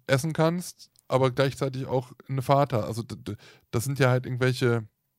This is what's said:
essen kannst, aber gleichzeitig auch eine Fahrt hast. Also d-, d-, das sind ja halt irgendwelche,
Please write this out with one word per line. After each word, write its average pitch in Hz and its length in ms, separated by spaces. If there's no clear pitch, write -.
essen 139 260
kannst, 165 580
aber 131 220
gleichzeitig 135 560
auch 127 260
eine 135 140
Fahrt 139 300
hast. 107 120
Also 110 180
d-, 107 140
d-, 101 200
das 113 140
sind 135 140
ja 131 120
halt 127 160
irgendwelche, 123 600